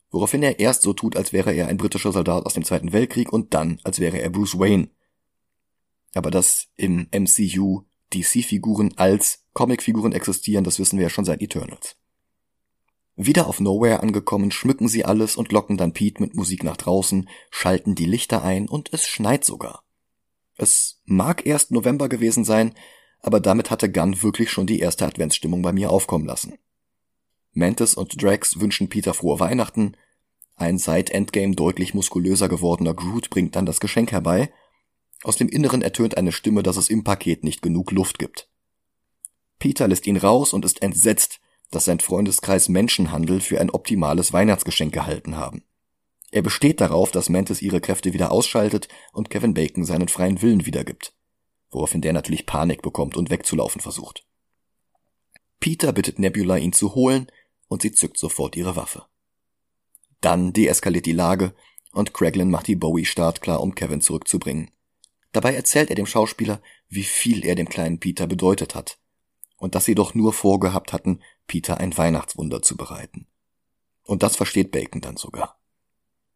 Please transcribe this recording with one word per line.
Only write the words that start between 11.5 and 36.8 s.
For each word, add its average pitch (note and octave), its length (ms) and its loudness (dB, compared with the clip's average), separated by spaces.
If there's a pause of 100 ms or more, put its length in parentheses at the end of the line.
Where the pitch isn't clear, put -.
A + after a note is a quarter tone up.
Wieder A#2 300 4
auf - 120 -4
Nowhere G#2 420 4
angekommen, G2+ 500 0
schmücken B2 360 2
sie A2 160 0
alles G#2+ 320 2
und A2+ 160 -4
locken G#2 260 2
dann F2 160 0
Pete - 280 -2
mit - 140 -2
Musik F2+ 280 -4
nach D#2+ 140 -4
draußen, F#2+ 500 0 (220)
schalten - 460 0
die E2+ 100 0
Lichter A2 380 0
ein F#2+ 260 0
und - 240 -6
es D#3+ 140 -2
schneit A#2 360 0
sogar. - 400 -6 (720)
Es - 500 0
mag F#2+ 400 2
erst D3 260 0
November B2 360 2
gewesen A2+ 380 2
sein, A2 300 2 (440)
aber - 200 2
damit A2+ 300 2
hatte A2 220 0
Gunn F#2+ 300 0
wirklich A2 300 0
schon F#2+ 160 0
die G#2+ 120 0
erste E2+ 260 0
Adventsstimmung E2 560 -2
bei F2 120 0
mir F#2+ 160 0
aufkommen E2+ 380 2
lassen. - 260 -8 (1000)
Mantis G2+ 420 2
und - 260 -6
Drax G2+ 380 2
wünschen G2+ 280 0
Peter G2+ 260 -2
frohe D2+ 260 0
Weihnachten. G#2+ 560 -2 (600)
Ein F2+ 220 0
seit F2+ 320 0
Endgame G2 460 0
deutlich F2+ 380 0
muskulöser F#2 540 0
gewordener E2+ 460 0
Groot F2+ 360 -6
bringt - 260 0
dann F#2+ 100 0
das D#2+ 140 -2
Geschenk A#2 320 0
herbei. F2+ 420 0 (720)
Aus - 140 -2
dem B2 100 2
Inneren C#3 340 0
ertönt A2 360 0
eine F2+ 160 0
Stimme, G#2 300 0
dass F#2 120 0
es F#2 140 -2